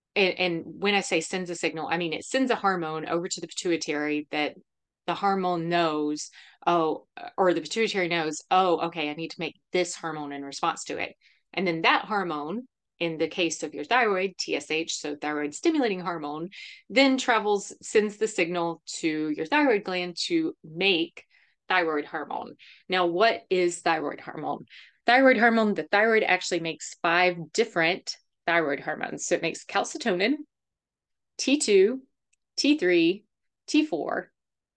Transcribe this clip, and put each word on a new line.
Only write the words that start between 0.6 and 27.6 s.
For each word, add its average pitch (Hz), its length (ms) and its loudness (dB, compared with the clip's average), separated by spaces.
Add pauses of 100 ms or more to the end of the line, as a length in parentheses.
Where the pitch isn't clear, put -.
when 175 300 -2
I 196 60 2
say 170 200 -2
sends 180 280 -6
a 175 60 -6
signal, 160 320 -4
I 165 100 -2
mean, 170 160 -4
it - 120 -8
sends 262 260 0
a 220 40 2
hormone 165 520 -2
over 170 200 -2
to 180 140 -8
the 170 60 -10
pituitary 151 840 -4
that 147 240 -2 (500)
the 180 80 -2
hormone 180 560 0
knows, 151 600 -2 (360)
oh, 160 400 0 (320)
or 185 160 4
the 147 80 0
pituitary 196 460 -2
knows, 160 420 -4
"Oh, 175 380 4
okay, 165 220 -6
I 151 40 -8
need 160 180 -8
to - 80 -14
make 160 200 -8 (120)
this - 240 0
hormone 156 360 -8
in 139 120 -10
response 139 420 -4
to - 120 -6
it." - 180 -8 (380)
And 185 140 -2
then 165 160 -2
that 262 220 2
hormone, 180 640 -4 (320)
in 165 180 -2
the 160 100 0
case 165 340 -4
of 156 120 -8
your 147 100 -10
thyroid, 196 540 0
T 156 180 -4
S 139 160 -8
H, 160 260 -4
so 147 180 -8
thyroid 147 380 -4
stimulating 262 460 0
hormone, 165 500 -8 (400)
then 262 280 6
travels, 208 640 0
sends 208 360 2
the 220 100 0
signal 170 540 -2 (180)
to 156 300 -2
your 156 160 -4
thyroid 254 380 4
gland 180 420 -4
to 165 280 0 (100)
make 170 600 -2 (460)
thyroid 160 360 0
hormone. - 500 -6 (340)
Now, 185 160 2
what 185 440 2
is 175 300 2
thyroid 160 400 -2
hormone? - 460 -8 (400)
Thyroid 254 320 8
hormone, 220 380 4
the 156 80 -2
thyroid 214 400 4
actually 180 380 0
makes 165 400 -8
five 175 360 4 (160)
different 185 600 0 (320)